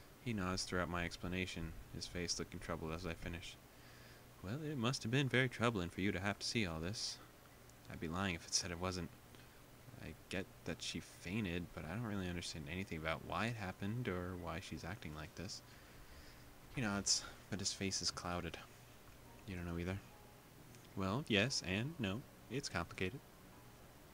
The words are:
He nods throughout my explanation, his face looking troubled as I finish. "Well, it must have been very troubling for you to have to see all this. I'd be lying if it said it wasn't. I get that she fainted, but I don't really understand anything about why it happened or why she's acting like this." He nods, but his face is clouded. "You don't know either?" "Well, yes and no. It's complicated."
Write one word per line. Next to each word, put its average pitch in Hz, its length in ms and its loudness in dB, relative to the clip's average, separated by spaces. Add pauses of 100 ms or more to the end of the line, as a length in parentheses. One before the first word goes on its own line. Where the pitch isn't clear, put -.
(240)
He 120 80 2
nods 92 320 4
throughout 90 240 4
my 87 160 4
explanation, 90 680 0 (220)
his 87 120 -4
face 87 320 0
looking 87 200 -2
troubled 80 340 0
as 87 140 -2
I 82 80 0
finish. 85 420 -4 (840)
"Well, 110 220 -2
it 151 120 0
must 123 280 2
have 113 80 2
been 139 160 8
very 127 200 8
troubling 107 420 4
for - 100 -2
you 98 100 6
to 85 100 2
have 101 200 2
to - 60 -2
see 110 200 4
all 80 140 0
this. - 380 0 (680)
I'd - 120 -6
be 85 80 0
lying 92 260 4
if 82 100 -4
it - 100 -4
said 90 180 4
it 85 80 -2
wasn't. 90 300 2 (920)
I 80 120 -6 (160)
get 92 160 0 (180)
that - 180 -2
she - 160 -2
fainted, 87 760 0
but 80 100 -4
I 80 100 -2
don't 117 80 0
really 101 260 2
understand 87 400 -2
anything 90 300 -2
about 78 260 2
why 85 220 4
it 120 100 2
happened 104 520 0
or 90 280 2
why 85 220 -2
she's 80 260 -4
acting 80 300 -4
like 76 220 -6
this." - 260 -4 (1160)
He 131 40 2
nods, 101 420 4 (260)
but 101 80 0
his 98 140 2
face 98 280 2
is 87 120 2
clouded. 87 440 0 (920)
"You 90 80 -2
don't 87 100 -2
know 85 120 0
either?" 92 200 2 (960)
"Well, 101 320 2
yes 110 360 8
and 113 360 2
no. 104 240 2 (300)
It's 135 160 0
complicated." 92 500 0 (960)